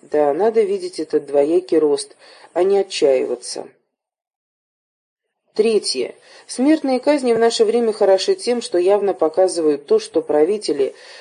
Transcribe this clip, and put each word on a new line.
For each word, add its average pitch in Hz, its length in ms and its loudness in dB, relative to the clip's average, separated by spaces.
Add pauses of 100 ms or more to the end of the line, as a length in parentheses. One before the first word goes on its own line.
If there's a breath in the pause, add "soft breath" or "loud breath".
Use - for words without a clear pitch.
Да, 147 320 0
надо 214 300 0
видеть 185 360 -4
этот 151 280 -4
двоякий 156 520 0
рост, 147 380 0 (380 loud breath)
а 175 80 0
не 196 160 2
отчаиваться. 135 880 -2 (1900)
Третье. 202 600 -2 (320 loud breath)
Смертные 269 540 0
казни 262 320 0
в 226 60 0
наше 233 260 2
время 226 280 0
хороши 196 420 2
тем, 240 260 -4
что - 160 -6
явно 190 380 2
показывают 160 720 0
то, 220 120 2
что 170 220 -2
правители – 151 760 0 (260 loud breath)